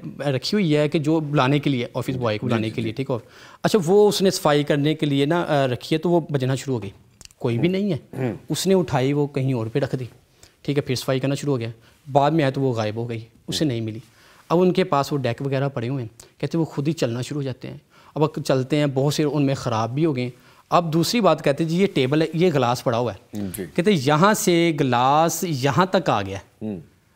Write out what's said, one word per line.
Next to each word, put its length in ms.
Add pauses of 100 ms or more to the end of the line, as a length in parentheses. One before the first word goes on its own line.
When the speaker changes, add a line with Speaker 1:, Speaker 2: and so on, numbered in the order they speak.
(220)
Speaker 1:
रखी 320
हुई 200
है 160
कि 100
जो 220
बुलाने 380
के 100
लिए, 260
ऑफिस 200
Speaker 2:
जी, 60
Speaker 1:
बॉय 160
को 100
Speaker 2:
जी, 20
Speaker 1:
बुलाने 200
Speaker 2:
जी, 60
Speaker 1:
के 60
लिए, 100
Speaker 2:
जी। 40
Speaker 1:
ठीक 160
है। 80 (440)
अच्छा, 160
वो 300
उसने 220
सफाई 320
करने 320
के 100
लिए 200
ना, 160
अ, 240
रखी 300
है, 40
तो 100
वो 220
बजना 240
शुरू 180
हो 60
गई, 140 (460)
कोई 180
भी 100
Speaker 2:
हम्म। 100
Speaker 1:
नहीं 140
है। 80 (160)
Speaker 2:
हम्म। 220 (140)
Speaker 1:
उसने 220
उठाई, 400
वो 140
कहीं 260
और 160
पे 100
रख 160
दी, 140 (560)
ठीक 120
है, 40
फिर 140
सफाई 240
करना 160
शुरू 180
हो 40
गया। 160 (360)
बाद 240
में 100
आया 80
तो 100
वो 100
गायब 260
हो 80
गई, 220 (220)
उसे 160
Speaker 2:
हम्म। 80
Speaker 1:
नहीं 80
मिली। 200 (500)
अब 60
उनके 260
पास 280
वो 60
डेक 240
वगैरह 260
पड़े 200
हुए 160
हैं, 80 (300)
कहते 160
वो 80
खुद 220
ही 60
चलना 280
शुरू 180
हो 40
जाते 240
हैं। 140 (360)
अब 60
अक-, 180
चलते 340
हैं, 180
बहुत 200
से 100
उनमें 320
ख़राब 340
भी 140
हो 100
गए। 180 (400)
अब 120
दूसरी 380
बात 200
कहते 240
जी, 120
"ये 100
टेबल 340
है, 140
ये 160
गिलास 300
पड़ा 160
हुआ 140
है।" 80 (160)
Speaker 2:
हम्म, 160
जी। 140
Speaker 1:
कहते 260
यहाँ 420
से 380
गिलास 720
यहाँ 520
तक 140
आ 120
गया। 200 (220)
Speaker 2:
हम्म। 160 (360)